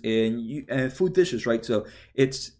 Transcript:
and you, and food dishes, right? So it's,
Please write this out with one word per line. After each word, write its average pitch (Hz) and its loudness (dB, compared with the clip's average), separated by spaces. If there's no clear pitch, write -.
and 113 2
you, 131 -8
and 131 -2
food 185 0
dishes, 175 2
right? 117 0
So 107 0
it's, - 0